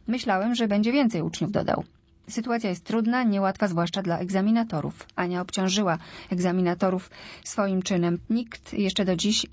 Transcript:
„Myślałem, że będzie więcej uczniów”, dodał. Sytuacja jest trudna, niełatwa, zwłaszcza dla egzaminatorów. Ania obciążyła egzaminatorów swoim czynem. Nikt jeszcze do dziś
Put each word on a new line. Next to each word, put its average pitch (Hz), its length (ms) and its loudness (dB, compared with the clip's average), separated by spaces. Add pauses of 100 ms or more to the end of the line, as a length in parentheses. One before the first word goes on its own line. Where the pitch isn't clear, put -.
„Myślałem, 226 480 0
że 233 120 0
będzie 208 240 2
więcej 240 300 2
uczniów”, 165 300 -2
dodał. - 320 2 (460)
Sytuacja 226 400 -2
jest 175 140 -4
trudna, 226 400 2
niełatwa, 196 440 2
zwłaszcza 170 340 0
dla 170 160 0
egzaminatorów. 190 960 0
Ania 180 260 -2
obciążyła 190 560 0 (320)
egzaminatorów 180 800 0 (340)
swoim 196 380 0
czynem. 175 380 0 (100)
Nikt - 440 -4
jeszcze 190 320 0
do 180 100 2
dziś 208 380 0